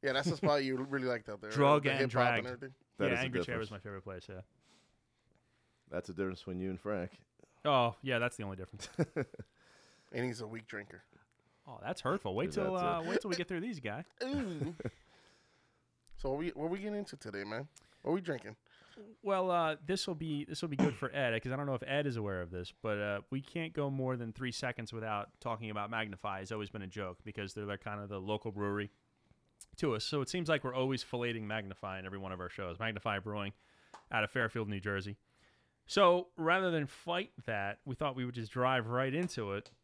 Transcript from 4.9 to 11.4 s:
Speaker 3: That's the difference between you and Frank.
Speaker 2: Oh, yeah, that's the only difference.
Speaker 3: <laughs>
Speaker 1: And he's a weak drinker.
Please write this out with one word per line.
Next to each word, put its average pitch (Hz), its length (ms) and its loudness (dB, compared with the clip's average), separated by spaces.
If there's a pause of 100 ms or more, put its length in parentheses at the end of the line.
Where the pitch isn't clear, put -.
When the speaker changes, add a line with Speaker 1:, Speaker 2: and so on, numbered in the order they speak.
Speaker 3:
That's 87 180 -4
the 90 60 -8
difference 92 260 -2
between 90 200 -6
you 95 120 0
and 95 80 -6
Frank. 95 320 -4 (520)
Speaker 2:
Oh, 123 380 4
yeah, 127 180 0
that's 120 160 0
the 110 80 -8
only 95 140 -6
difference. 92 320 -12 (260)
Speaker 3:
<laughs> 139 100 0 (880)
Speaker 1:
And 120 100 0
he's 120 160 -4
a 110 60 -8
weak 113 200 -12
drinker. 104 340 -12 (680)